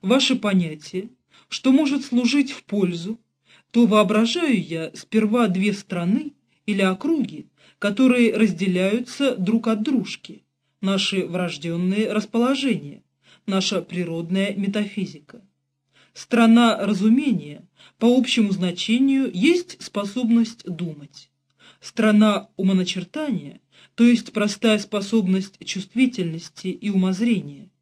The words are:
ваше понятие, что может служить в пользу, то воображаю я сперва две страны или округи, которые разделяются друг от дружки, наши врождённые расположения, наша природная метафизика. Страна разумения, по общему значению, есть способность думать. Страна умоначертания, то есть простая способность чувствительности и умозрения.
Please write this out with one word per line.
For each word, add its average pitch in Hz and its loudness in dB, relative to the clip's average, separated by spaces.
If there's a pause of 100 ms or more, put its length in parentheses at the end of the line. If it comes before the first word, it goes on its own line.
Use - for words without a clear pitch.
ваше 254 2
понятие, 185 -4 (380)
что - -2
может 277 2
служить 262 0
в - -16
пользу, 185 -4 (520)
то 240 4
воображаю 214 2
я 160 -8
сперва 220 0
две 190 0
страны 196 -2 (320)
или 196 -2
округи, 190 -2 (300)
которые 240 2
разделяются 196 0
друг 220 0
от 220 0
дружки, - -6 (380)
наши 196 -2
врождённые 175 -4
расположения, 226 -2 (420)
наша 190 -2
природная 175 -4
метафизика. 202 -6 (720)
Страна 233 4
разумения, 202 0 (300)
по 226 2
общему 233 2
значению, 233 0
есть 330 0
способность 226 -2
думать. 160 -12 (500)
Страна 214 2
умоначертания, 190 -4 (340)
то 233 2
есть 240 2
простая 208 0
способность 196 -2
чувствительности 185 -4
и 185 -6
умозрения. 185 -2 (120)